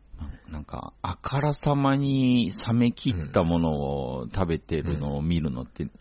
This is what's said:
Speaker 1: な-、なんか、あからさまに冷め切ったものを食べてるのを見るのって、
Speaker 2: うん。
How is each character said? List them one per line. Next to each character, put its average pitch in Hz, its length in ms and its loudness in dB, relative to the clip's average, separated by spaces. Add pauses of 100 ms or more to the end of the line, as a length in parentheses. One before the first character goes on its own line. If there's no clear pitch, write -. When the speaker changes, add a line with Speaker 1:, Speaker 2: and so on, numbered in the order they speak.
(480)
Speaker 1:
な-、 - 60 -16
な 78 80 -8
ん 69 40 -12
か、 - 280 -12 (100)
あ - 140 -6
か - 220 -4
ら 147 140 2
さ 143 220 0
ま 139 200 4
に 131 540 4 (180)
冷 117 60 0
め 120 180 4
切 - 220 -2 (160)
っ - 20 -16
た 98 120 4
も 85 160 4
の 82 100 4
を 69 640 -2
食 95 140 0
べ 80 120 0
て 78 220 -2
る 80 160 -2
の 71 180 -4
を 71 60 -2
見 85 180 2
る 73 120 -2
の 64 100 -6
っ - 60 -10
て、 - 160 -8
Speaker 2:
う - 40 -6
ん。 - 140 -10